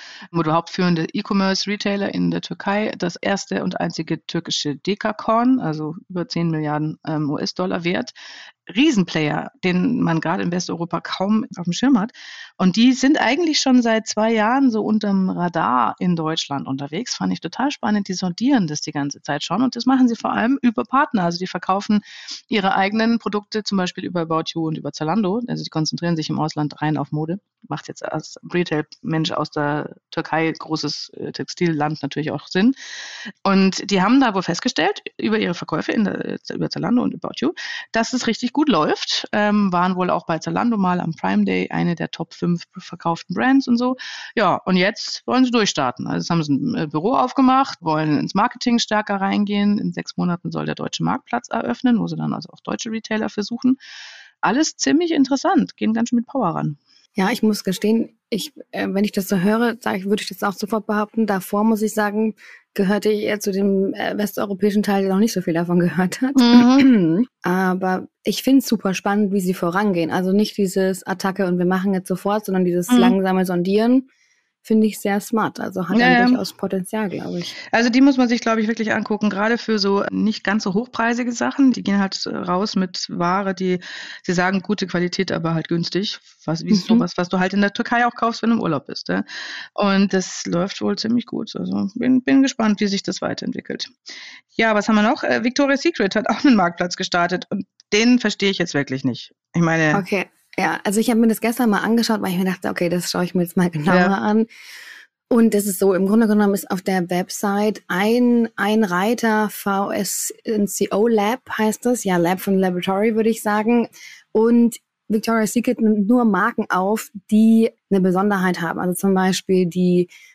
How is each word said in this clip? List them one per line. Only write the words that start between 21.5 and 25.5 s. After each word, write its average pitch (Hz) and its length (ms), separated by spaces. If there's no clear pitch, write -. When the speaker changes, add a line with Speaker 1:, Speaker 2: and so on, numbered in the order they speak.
Speaker 1:
ihre 196 260
eigenen 220 440
Produkte 208 460
zum 202 120
Beispiel 185 300
über 175 160
About 160 220
You 160 120
und 160 120
über 143 140
Zalando. 190 540
Also 156 160